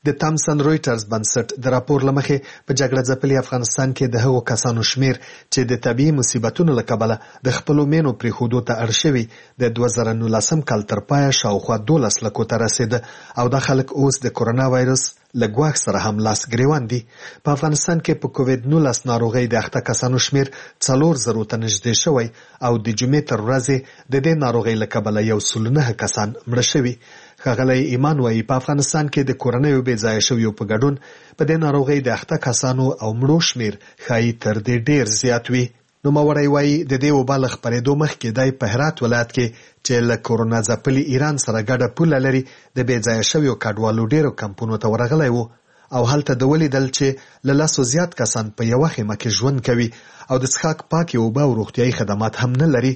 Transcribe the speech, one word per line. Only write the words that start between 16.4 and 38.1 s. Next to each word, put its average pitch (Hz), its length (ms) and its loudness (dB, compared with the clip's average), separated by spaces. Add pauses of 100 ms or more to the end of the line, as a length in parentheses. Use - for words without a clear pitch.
ګرېوان 127 420 0
دي. 123 140 -4 (400)
په 151 120 0
افغانستان 156 440 0
کې 151 220 0
په 135 140 -4
کووید 127 360 0
نولس 147 340 2
ناروغۍ 117 460 0
د - 100 0
اخته - 260 -4
کسانو 127 300 0
شمیر 135 300 0 (320)
څلور 147 340 2 (100)
زرو 113 200 -2
ته 113 120 -6
نږدې 113 460 -2
شوی 123 240 2 (400)
او 120 120 2
د 107 100 -4
جمعې 127 420 0
تر 113 160 0
ورځې 131 300 0 (360)
د - 20 -2 (100)
دې 165 100 4 (100)
ناروغۍ 117 380 0
له 104 120 -2
کبله 107 340 0
یو 107 200 2
سلو 113 280 -2
نهه 127 160 2 (120)
کسان 107 340 -4 (100)
مړه 120 240 0
شوي. 123 220 0 (460)
ښاغلی 131 400 0 (120)
ایمان 147 280 0
وایي، 113 280 2
په 135 120 0
افغانستان 143 480 -2
کې 143 200 0
د 127 140 -2
کورنیو 131 440 2
بې 123 180 0
ځایه 110 240 2
شویو 113 240 0
په 107 180 -8
ګډون 131 240 2 (420)
په 165 120 -2
دې 160 160 2
ناروغۍ 143 400 2
د 127 120 0
اخته - 200 -6 (100)
کسانو 127 420 0 (140)
او 110 80 -2 (100)
مړو 143 180 4 (120)
شمیر 107 280 -4 (280)
ښایي 117 260 2 (100)
تر 110 240 0
دې 120 100 0 (120)
ډېر 147 160 4 (160)
زیات 120 300 0
وي. 123 120 2 (420)
نوموړی 147 480 4
وایي، 143 320 2
د 135 160 -2
دې 147 160 2
وبا 135 200 2
له 131 180 0
خپرېدو 123 480 0
مخکې 143 340 -4